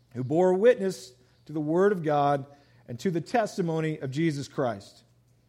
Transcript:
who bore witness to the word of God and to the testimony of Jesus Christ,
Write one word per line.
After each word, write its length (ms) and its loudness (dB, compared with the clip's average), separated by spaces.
who 100 -6
bore 300 2
witness 600 0
to 80 -14
the 60 -4
word 320 2
of 120 -4
God 420 2
and 120 -10
to 120 -2
the 100 -2
testimony 760 -2
of 120 -8
Jesus 360 -2
Christ, 560 -6